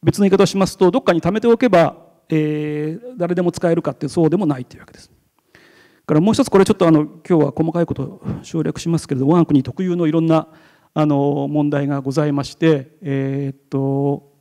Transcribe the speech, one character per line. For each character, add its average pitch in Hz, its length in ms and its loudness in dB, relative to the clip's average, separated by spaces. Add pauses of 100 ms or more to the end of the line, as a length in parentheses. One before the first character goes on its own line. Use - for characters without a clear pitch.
別 - 160 0
の 202 40 4
言 196 40 4
い 185 40 4
方 196 120 4
を - 20 4
し 190 120 -2
ま 190 100 2
す - 100 -10
と、 180 140 4
ど 233 80 0
っ - 40 -14
か 185 100 2
に 165 80 0
貯 170 100 0
め 214 100 -2
て 233 60 0
お 233 100 4
け 254 120 2
ば、 170 280 4 (320)
え 151 720 -4
ー、 247 160 -18
誰 175 180 -2
で 185 60 -2
も 175 100 -2
使 170 180 -2
え 165 40 2
る 180 80 -2
か 147 100 -4
っ 131 40 -8
て - 120 -8
そ 160 180 0
う 156 40 4
で 165 80 0
も 202 80 -2
な 143 140 -2
い 123 60 -12
と - 100 -20
い - 20 -20
う - 40 -20
わ - 40 -20
け - 80 -20
で - 60 -20
す。 - 120 -20 (960)
か - 80 -2
ら 151 80 4
も 202 100 2
う - 20 2
一 262 120 2
つ、 - 40 -10
こ - 80 2
れ 190 80 6
ち 202 60 0
ょ - 20 4
っ - 20 2
と、 175 120 2
あ 160 40 6
の、 151 100 4
今 - 220 -8
日 - 100 -2 (120)
は 139 100 -4
細 160 160 -2
か 170 100 -2
い 165 40 0
こ - 80 -8
と 139 100 -8
を - 180 -14 (220)
省 156 200 -4
略 156 160 -6
し - 100 -6
ま 165 80 0
す - 100 -6
け 143 80 -4
れ 127 40 -4
ど 131 60 0
も、 147 80 4
我 180 60 4
が 165 60 4
国 143 180 2
特 151 200 -8
有 180 120 -2
の 175 120 -2
い 156 40 0
ろ 165 100 0
ん 165 60 0
な、 160 200 2 (460)
あ 156 120 0
の、 143 440 0
問 147 200 -2
題 143 180 -2
が 139 140 -4
ご 135 100 -6
ざ 151 140 0
い 151 60 -2
ま 143 120 -2
し - 120 -12
て、 151 360 0 (100)
え 139 520 -6
ー - 20 -14
っ - 20 -20 (120)
と 139 720 -4